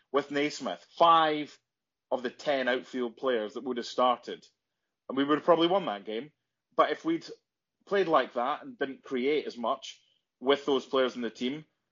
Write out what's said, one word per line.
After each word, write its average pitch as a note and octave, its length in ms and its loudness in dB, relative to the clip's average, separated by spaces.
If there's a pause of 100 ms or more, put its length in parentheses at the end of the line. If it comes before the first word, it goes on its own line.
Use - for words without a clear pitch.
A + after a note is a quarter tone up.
(120)
with C#3 200 0
Naismith, C#3+ 520 -4 (140)
five D#3+ 580 4 (560)
of - 120 -2
the B3 60 0
ten C3+ 380 -2
outfield B2+ 500 -2
players A2+ 360 -2
that A#2+ 100 -10
would B2+ 140 -4
have A#2+ 80 -4
started, A#2+ 600 -2 (640)
and B2+ 80 -6
we C#3 60 2
would C#3+ 140 2
have C#3+ 80 -6
probably E3 220 6
won F3+ 180 2
that G2+ 200 -6
game. A#2 260 -8 (440)
But D3 160 4
if D3 140 -6
we'd E3 200 -2 (600)
played F#3+ 220 0
like C3+ 260 2
that C3 300 -4
and C3 160 -16
didn't C3+ 240 -6
create C3+ 420 0
as A2+ 120 -10
much A#2+ 420 -6 (400)
with C#3 260 2
those C3 200 2
players B2+ 300 0
in B2 60 -10
the A2+ 80 -4
team, C3+ 340 -6 (280)